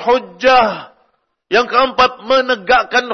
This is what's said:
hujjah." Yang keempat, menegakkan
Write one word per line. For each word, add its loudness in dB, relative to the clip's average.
hujjah." 0
Yang 0
keempat, 0
menegakkan 0